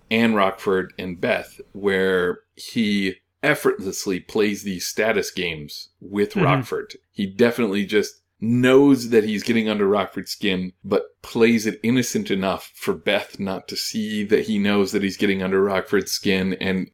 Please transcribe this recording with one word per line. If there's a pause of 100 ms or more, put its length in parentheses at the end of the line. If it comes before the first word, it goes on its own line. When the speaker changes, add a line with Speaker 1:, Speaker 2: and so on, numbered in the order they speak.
(100)
Speaker 1:
and
Rockford
and
Beth, (120)
where (160)
he (280)
effortlessly
plays
these
status
games (100)
with
Speaker 2:
Mm-hmm.
Speaker 1:
Rockford. (180)
He
definitely
just (240)
knows
that
he's
getting
under
Rockford's
skin, (120)
but (180)
plays
it
innocent
enough
for
Beth
not
to
see
that
he
knows
that
he's
getting
under
Rockford's
skin,
and